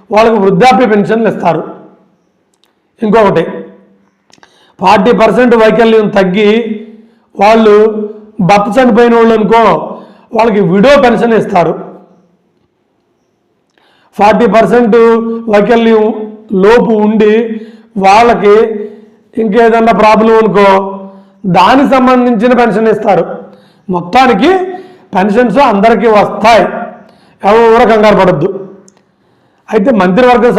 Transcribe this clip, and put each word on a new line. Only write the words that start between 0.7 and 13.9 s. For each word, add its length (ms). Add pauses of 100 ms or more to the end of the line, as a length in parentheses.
పెన్షన్లు 400
ఇస్తారు. 300 (1400)
ఇంకొకటి, 400 (1400)
ఫార్టీ 380
పర్సెంట్ 420
వైకల్యం 440 (100)
తగ్గి 320 (840)
వాళ్ళు 400 (760)
భర్త 180 (100)
చనిపోయిన 420
వాళ్ళు 200
అనుకో, 240 (720)
వాళ్ళకి 260 (100)
విడో 220 (100)
పెన్షన్ 360
ఇస్తారు. 340 (2500)